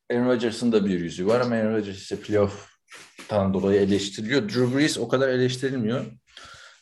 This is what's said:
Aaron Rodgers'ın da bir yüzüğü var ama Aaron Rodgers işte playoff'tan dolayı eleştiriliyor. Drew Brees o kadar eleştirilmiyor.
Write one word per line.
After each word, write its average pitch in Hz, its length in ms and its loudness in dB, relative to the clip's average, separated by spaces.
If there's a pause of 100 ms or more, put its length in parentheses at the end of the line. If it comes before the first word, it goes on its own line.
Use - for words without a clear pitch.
(120)
Aaron 123 140 2
Rodgers'ın 120 460 0
da 104 140 4
bir 92 140 0
yüzüğü 85 280 -4
var 120 140 4
ama 120 140 0
Aaron 110 180 0
Rodgers 98 240 -4
işte - 180 -10
playoff'tan - 1400 -2
dolayı 98 280 4
eleştiriliyor. 101 600 0
Drew 120 360 0
Brees 143 200 2
o 113 100 -4
kadar 131 220 2
eleştirilmiyor. 127 760 0 (760)